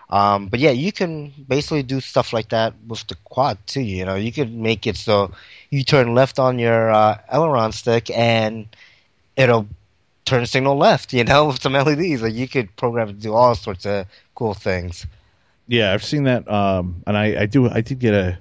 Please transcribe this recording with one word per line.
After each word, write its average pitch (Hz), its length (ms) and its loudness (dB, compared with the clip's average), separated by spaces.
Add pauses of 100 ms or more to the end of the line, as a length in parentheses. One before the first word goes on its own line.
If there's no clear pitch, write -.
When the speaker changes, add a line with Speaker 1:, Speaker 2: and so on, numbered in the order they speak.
Speaker 1:
Um, 101 380 4
but 120 120 -2
yeah, 147 120 6
you 143 200 0
can 156 400 -6 (160)
basically 147 360 -2
do 131 180 -4
stuff - 320 -2
like 110 160 -2
that 113 240 0 (120)
with 113 220 -12
the 98 160 -12
quad 127 420 -2
too. - 160 -8
You 95 220 -4
know, 95 120 -2
you 110 180 -4
could 120 200 -4
make 113 320 -2
it 104 120 -4
so 101 340 2 (380)
you 135 160 -2
turn 123 280 4
left 131 240 2
on 127 220 2
your, 113 320 2
uh, 107 260 4 (140)
aileron 131 400 0
stick 117 380 -2
and 113 580 0 (680)
it'll 120 300 4 (580)
turn 123 160 0
the 117 60 -4
signal 135 280 0
left, 170 380 2
you 123 100 4
know, 135 220 4
<laughs> - 20 0
with 131 140 -4
some 135 160 0
L 139 120 2
E 151 60 2
Ds. 151 280 -2
Like, 113 100 -2
you 127 160 -6
could 113 260 -4
program 117 320 -2
it 104 60 -12
to 101 60 -18
do 107 140 -6
all 120 220 4
sorts 95 300 -10
of 101 200 -4 (300)
cool 110 180 -4
things. 90 520 -6 (600)
Speaker 2:
Yeah, 113 260 2
I've 104 100 -2
seen 147 220 -2
that, 123 260 0
um, 95 560 -2
and 104 100 0
I, 107 260 0
I - 20 0
do, 120 240 2
I 117 100 -4
did 127 200 -6
get 117 140 2
a 90 280 0